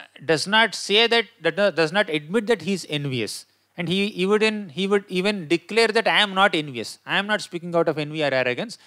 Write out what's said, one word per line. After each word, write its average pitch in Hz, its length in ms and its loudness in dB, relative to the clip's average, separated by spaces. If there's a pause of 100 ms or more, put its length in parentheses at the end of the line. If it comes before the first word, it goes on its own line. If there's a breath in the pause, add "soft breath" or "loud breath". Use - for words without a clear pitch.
(220)
does 156 240 0
not 214 280 2
say 214 320 2
that, 226 180 2 (160)
that, 160 180 -2
uh, 202 120 4
does 156 200 2
not 196 200 0
admit 165 380 -2
that 226 120 2
he 196 140 -2
is 165 160 -6
envious. 135 560 -4 (300)
And 170 120 -6
he, 196 220 0
he 185 140 -2
would 208 200 2
in, 214 240 -2
he 170 180 -4
would 202 220 0
even 185 400 -2
declare 208 400 2
that 220 180 2
I 175 140 4
am 202 120 0
not 190 220 4
envious. 139 500 -4
I 156 140 -2
am 196 80 -2
not 214 140 0
speaking 175 340 -8
out 165 140 2
of 151 100 -2
envy 151 240 -4
or 139 100 0
arrogance. 127 540 -2